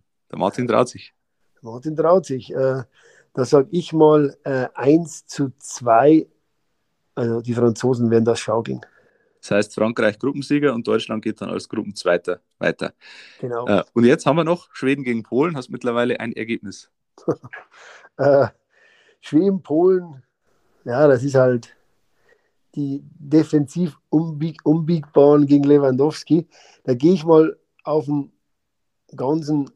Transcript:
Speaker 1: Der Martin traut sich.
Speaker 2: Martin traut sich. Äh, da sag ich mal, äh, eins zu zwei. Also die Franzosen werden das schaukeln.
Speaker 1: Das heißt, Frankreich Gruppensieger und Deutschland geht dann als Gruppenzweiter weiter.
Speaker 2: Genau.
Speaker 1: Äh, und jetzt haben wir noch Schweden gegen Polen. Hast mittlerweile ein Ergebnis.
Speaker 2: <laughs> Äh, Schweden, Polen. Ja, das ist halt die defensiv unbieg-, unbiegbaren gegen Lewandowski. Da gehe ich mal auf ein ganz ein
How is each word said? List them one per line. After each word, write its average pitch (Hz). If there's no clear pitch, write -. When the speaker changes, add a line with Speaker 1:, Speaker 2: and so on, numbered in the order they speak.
Speaker 1:
Der -
Martin 104
traut 113
sich. -
Speaker 2:
Martin 123
traut 160
sich. 135
Äh, 131
da 127
sag 135
ich 175
mal, 151
äh, 131
eins 156
zu 139
zwei. 123
Also 117
die 120
Franzosen 120
werden 113
das 117
schaukeln. 110
Speaker 1:
Das -
heißt, 104
Frankreich 110
Gruppensieger 143
und 117
Deutschland 110
geht 110
dann 95
als 95
Gruppenzweiter 95
weiter. 85
Speaker 2:
Genau. 123
Speaker 1:
Äh, 98
und 117
jetzt 139
haben 143
wir 170
noch 170
Schweden 139
gegen 117
Polen. 151
Hast 127
mittlerweile 120
ein 113
Ergebnis. 110
Speaker 2:
<laughs> 156
Äh, 139
Schweden, 180
Polen. 170
Ja, 139
das 127
ist 135
halt 127
die 143
defensiv 151
unbieg-, 156
unbiegbaren 151
gegen 143
Lewandowski. 143
Da 127
gehe 147
ich 156
mal 160
auf 151
ein 143
ganz 147
ein 147